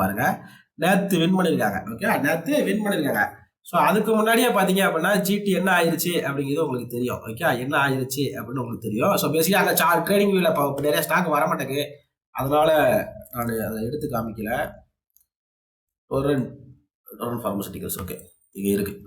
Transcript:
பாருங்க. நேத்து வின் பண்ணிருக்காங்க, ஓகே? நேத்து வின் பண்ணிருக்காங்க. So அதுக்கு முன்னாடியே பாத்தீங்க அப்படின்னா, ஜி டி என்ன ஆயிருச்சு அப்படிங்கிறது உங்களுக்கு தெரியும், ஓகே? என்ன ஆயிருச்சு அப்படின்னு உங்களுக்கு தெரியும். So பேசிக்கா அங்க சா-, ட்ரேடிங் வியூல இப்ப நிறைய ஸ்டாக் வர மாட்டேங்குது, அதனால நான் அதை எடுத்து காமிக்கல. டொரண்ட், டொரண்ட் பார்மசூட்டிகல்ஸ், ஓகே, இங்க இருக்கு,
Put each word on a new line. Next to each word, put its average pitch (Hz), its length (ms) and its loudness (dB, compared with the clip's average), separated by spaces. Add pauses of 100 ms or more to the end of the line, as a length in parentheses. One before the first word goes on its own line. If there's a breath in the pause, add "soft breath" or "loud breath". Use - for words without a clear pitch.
பாருங்க. 98 220 0 (600 loud breath)
நேத்து 185 380 2
வின் 185 180 2
பண்ணிருக்காங்க, 120 400 0 (140)
ஓகே? - 180 -2 (140)
நேத்து 208 420 0
வின் 208 180 0
பண்ணிருக்காங்க. 139 380 0 (460)
So - 60 -2 (120)
அதுக்கு 208 320 2
முன்னாடியே 226 400 4
பாத்தீங்க 185 280 4
அப்படின்னா, 175 260 2 (140)
ஜி 202 180 2
டி 196 160 2
என்ன 190 160 2
ஆயிருச்சு 170 360 2 (140)
அப்படிங்கிறது 139 400 -2
உங்களுக்கு 120 300 -6
தெரியும், 123 240 -4 (100)
ஓகே? 160 160 -4 (180)
என்ன 147 180 -2
ஆயிருச்சு 131 420 -2 (120)
அப்படின்னு 120 260 -8
உங்களுக்கு 117 240 -8
தெரியும். 135 360 0
So 147 120 2
பேசிக்கா 180 280 4
அங்க 180 180 2
சா-, 170 260 4
ட்ரேடிங் 202 280 4
வியூல 170 180 4
இப்ப 143 340 0
நிறைய 160 220 2
ஸ்டாக் 165 260 2
வர 151 160 2
மாட்டேங்குது, 143 340 -4 (500)
அதனால 147 360 2 (640)
நான் 117 180 -4 (140)
அதை 110 220 -6
எடுத்து 147 260 -6
காமிக்கல. 110 360 -6 (1600)
டொரண்ட், 135 380 0 (720)
டொரண்ட் 117 240 -6
பார்மசூட்டிகல்ஸ், 92 580 -6
ஓகே, 87 140 -10 (420)
இங்க 98 160 -2
இருக்கு, 98 180 -2 (160)